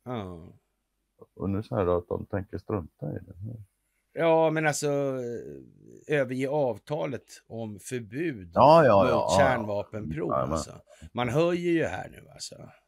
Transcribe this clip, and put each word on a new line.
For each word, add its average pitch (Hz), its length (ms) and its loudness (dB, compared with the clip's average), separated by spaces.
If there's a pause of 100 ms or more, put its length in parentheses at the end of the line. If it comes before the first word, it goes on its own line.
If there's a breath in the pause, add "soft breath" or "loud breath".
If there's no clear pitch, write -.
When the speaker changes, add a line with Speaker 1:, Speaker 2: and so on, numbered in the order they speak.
Speaker 1:
Ja. 92 480 -12 (840)
Speaker 2:
Och 95 160 -4
nu 98 120 -2
säger 110 240 -4
de 87 120 2
att 87 100 -6
de - 180 -6
tänker 95 320 -8
strunta 98 540 -8
i - 20 -10
det. 92 200 -14 (800)
Speaker 1:
Ja, 160 380 2
men 156 160 0
alltså, 147 220 -2 (1200)
överge 131 420 -2
avtalet 143 760 -4 (220)
om 110 320 -10
förbud 117 760 -8
Speaker 2:
Ja, 147 300 10
ja, 101 180 8
Speaker 1:
mot 85 80 4
Speaker 2:
ja, 76 200 0
ja. 92 80 6
Speaker 1:
kärnvapenprov, 110 920 -2
Speaker 2:
Jajamän. 65 220 0
Speaker 1:
alltså. 78 200 -4 (400 soft breath)
Man 120 160 -4
höjer 175 440 0
ju 160 120 2
här 92 240 -6
nu, - 220 -20
alltså. - 240 -16 (340)